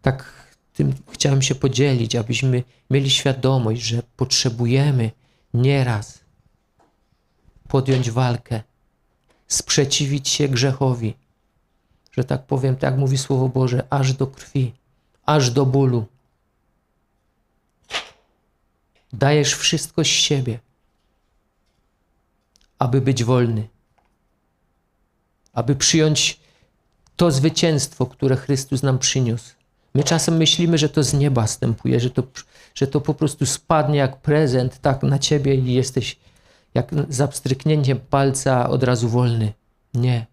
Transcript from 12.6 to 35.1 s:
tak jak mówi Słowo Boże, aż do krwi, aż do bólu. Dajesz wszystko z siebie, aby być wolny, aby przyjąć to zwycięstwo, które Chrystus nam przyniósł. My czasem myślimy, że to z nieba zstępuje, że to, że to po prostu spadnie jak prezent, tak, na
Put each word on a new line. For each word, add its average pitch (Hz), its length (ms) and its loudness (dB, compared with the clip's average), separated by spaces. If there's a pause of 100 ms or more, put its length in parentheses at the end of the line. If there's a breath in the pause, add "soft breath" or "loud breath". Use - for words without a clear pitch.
tak 135 160 -2
jak 131 80 0
mówi 135 180 0
Słowo 131 320 0
Boże, 127 400 -2
aż 135 240 0
do 135 140 -2
krwi, - 460 -6 (520)
aż 139 260 2
do 135 140 2
bólu. 127 400 2 (3000)
Dajesz 139 420 2
wszystko - 480 -2
z - 40 0
siebie, 123 520 -2 (2250)
aby 131 220 2
być 117 220 0
wolny, 117 440 0 (1900)
aby 120 220 -2
przyjąć 156 640 0 (760 soft breath)
to 170 160 2
zwycięstwo, 147 720 0
które 131 300 -2
Chrystus 135 480 -4
nam 131 160 0
przyniósł. 120 540 -2 (400)
My 143 100 2
czasem 165 340 0
myślimy, 165 400 2
że 147 120 2
to 151 140 0
z 123 100 0
nieba 139 340 2
zstępuje, 123 520 -2
że 123 100 0
to, 131 140 -2 (520 soft breath)
że 139 120 -2
to 139 140 -2
po 151 120 -2
prostu 143 320 -2
spadnie 151 540 0
jak 135 180 0
prezent, 131 640 0
tak, 139 220 0
na 139 160 0